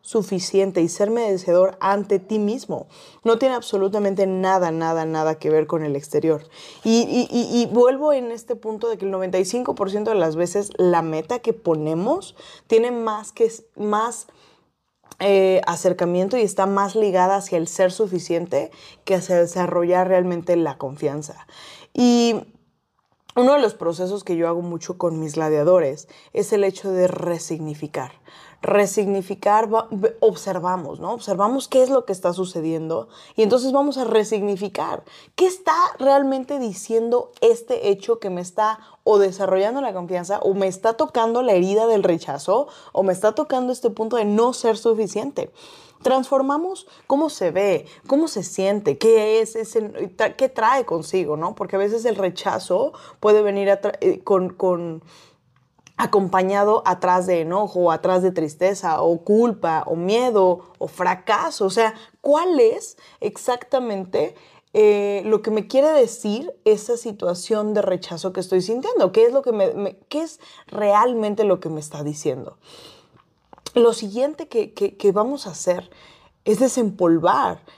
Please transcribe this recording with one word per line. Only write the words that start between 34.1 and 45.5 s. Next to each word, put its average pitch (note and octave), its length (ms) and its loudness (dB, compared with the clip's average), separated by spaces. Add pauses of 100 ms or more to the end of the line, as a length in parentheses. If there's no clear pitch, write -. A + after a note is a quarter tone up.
¿Qué F#4 100 2
está F4+ 300 0 (240)
realmente C4+ 580 2
diciendo A#3 720 -2 (120)
este A3+ 480 2
hecho G3+ 280 0
que G3+ 140 -8
me F3+ 100 -6
está G#3+ 380 -2 (240)
o G#3 160 4
desarrollando G3 640 0
la A#3 120 -4
confianza F3+ 460 -6
o F#3+ 160 0
me F#3+ 100 0
está F#3+ 280 0
tocando A#3 500 0
la A#3+ 80 2
herida G3 340 2
del A3 160 4
rechazo F3+ 680 0 (220)
o - 120 0
me F#3+ 100 2
está - 220 0
tocando B3+ 360 -2
este A#3+ 200 -2
punto A3 240 -6
de A3 100 0
no A3 280 2
ser A3+ 240 -2
suficiente? A3 760 -2 (520)